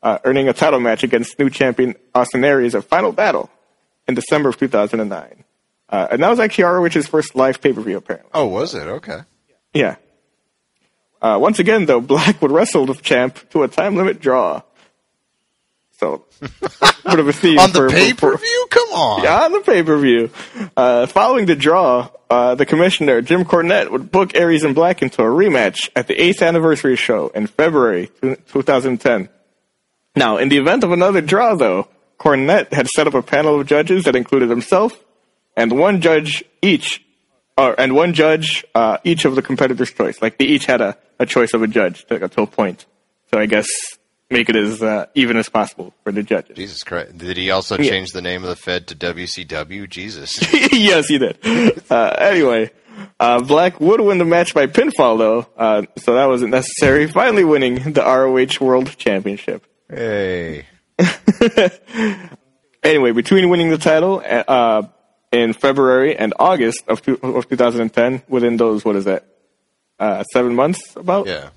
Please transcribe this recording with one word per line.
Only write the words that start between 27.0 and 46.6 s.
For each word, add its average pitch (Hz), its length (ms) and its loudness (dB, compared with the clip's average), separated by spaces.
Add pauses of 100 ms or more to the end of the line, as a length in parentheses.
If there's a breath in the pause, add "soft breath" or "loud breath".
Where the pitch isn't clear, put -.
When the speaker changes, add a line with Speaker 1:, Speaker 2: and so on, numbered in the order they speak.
Speaker 1:
in 107 180 -6
February 123 640 0 (100)
two 135 400 -4
thousand 127 400 0
ten. 107 260 0 (880)
Now, 113 220 0
in 135 100 0
the 143 100 2
event 175 280 2
of 175 80 0
another 185 260 2
draw, 196 360 2
though, 101 340 0 (280)
Cornette 147 540 0
had 139 160 -2
set 151 200 0
up 139 60 -4
a 127 80 0
panel 147 380 0
of 139 80 -6
judges 170 380 0
that 131 100 0
included 123 340 0
himself 180 480 0 (600)
and 120 200 0
one 190 220 2
judge 156 460 0 (160)
each, - 420 -2 (540)
or, 127 200 2
and 131 160 2
one 165 200 2
judge, 156 500 0 (100)
uh, 110 300 0
each 165 220 0
of 131 100 2
the 131 60 0
competitor's 127 500 -2
choice. - 300 -4
Like, - 160 -4
they 135 80 2
each 139 200 0
had 127 140 2
a, 104 180 -2 (220)
a 127 60 0
choice 117 280 0
of 113 80 0
a 110 60 0
judge 104 380 -2
to, 92 240 -6
to - 140 -4
a 104 40 -4
point. 98 380 -6 (480)
So 110 60 0
I 107 80 0
guess 107 200 0 (640)
make 117 160 0
it 113 80 0
as, 107 280 -2
uh, 107 320 -4
even 120 220 0
as 110 120 -4
possible 95 420 -6 (120)
for 107 80 -6
the 101 100 -6
judges. 101 340 -6
Speaker 2:
Jesus 95 280 -14